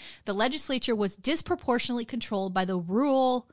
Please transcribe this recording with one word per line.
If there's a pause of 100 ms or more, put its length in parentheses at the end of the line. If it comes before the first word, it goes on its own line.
(260)
the
legislature
was
disproportionately
controlled
by
the
rural,